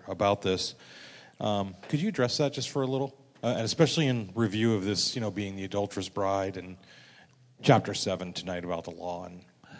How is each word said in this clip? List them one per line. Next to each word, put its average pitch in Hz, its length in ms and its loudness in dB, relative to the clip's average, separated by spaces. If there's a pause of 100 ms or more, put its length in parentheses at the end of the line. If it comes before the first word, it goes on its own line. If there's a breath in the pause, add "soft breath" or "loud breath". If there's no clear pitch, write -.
about 101 340 2
this. 92 340 0 (680 loud breath)
Um, 101 340 -2 (140)
could 147 100 0
you 190 80 0
address 123 300 2
that 139 160 2
just 127 160 -6
for 139 140 -2
a 131 40 0
little? 131 300 -2 (260)
Uh, 120 140 2
and 113 40 0
especially 123 460 4
in 113 260 0
review 110 420 2
of 92 100 0
this, 98 280 0
you 123 80 -4
know, 104 100 -2
being 98 260 -6
the 95 80 -4
adulterous 101 420 -2
bride 98 480 0
and 90 220 -10 (840 loud breath)
chapter 107 300 6
seven 90 380 -2
tonight 90 320 -6
about 85 220 -4
the 87 60 -8
law 87 340 -8
and 90 180 -16 (360 loud breath)